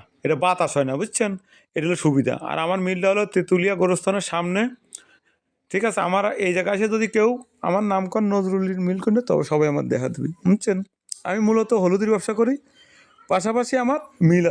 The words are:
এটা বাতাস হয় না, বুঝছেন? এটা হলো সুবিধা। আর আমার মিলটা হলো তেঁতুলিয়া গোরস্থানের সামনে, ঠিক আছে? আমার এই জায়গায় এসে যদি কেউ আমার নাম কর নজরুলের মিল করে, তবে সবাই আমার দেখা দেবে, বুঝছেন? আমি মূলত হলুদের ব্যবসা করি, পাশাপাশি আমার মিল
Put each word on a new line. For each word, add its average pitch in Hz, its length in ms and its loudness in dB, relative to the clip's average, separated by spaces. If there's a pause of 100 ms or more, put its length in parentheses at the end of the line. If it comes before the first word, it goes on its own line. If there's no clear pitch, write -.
(240)
এটা 147 200 0
বাতাস 180 340 0
হয় 139 120 2
না, 131 120 -4
বুঝছেন? 214 300 -2 (440)
এটা 156 120 -2
হলো 175 180 0
সুবিধা। 123 300 2 (140)
আর 151 160 -4
আমার 185 200 -2
মিলটা 185 260 -2
হলো 208 120 2 (100)
তেঁতুলিয়া 185 480 2
গোরস্থানের 185 520 0
সামনে, 175 300 0 (1080)
ঠিক 208 180 -2
আছে? 202 180 -4
আমার 190 160 0 (220)
এই 180 100 0
জায়গায় 185 220 -2
এসে 220 180 0
যদি 220 200 0
কেউ 220 140 4 (380)
আমার 190 160 0 (100)
নাম 190 180 0
কর 214 120 0 (100)
নজরুলের 190 540 0
মিল 185 160 -2
করে, 220 260 0
তবে 151 220 2
সবাই 151 220 2
আমার 143 200 -2
দেখা 127 200 -2
দেবে, 131 160 -6 (180)
বুঝছেন? 196 300 2 (500)
আমি 190 200 -4
মূলত 220 240 2 (120)
হলুদের 196 300 2
ব্যবসা 214 260 -2
করি, 233 140 4 (760)
পাশাপাশি 220 420 0 (100)
আমার 269 160 0 (300)
মিল 175 220 6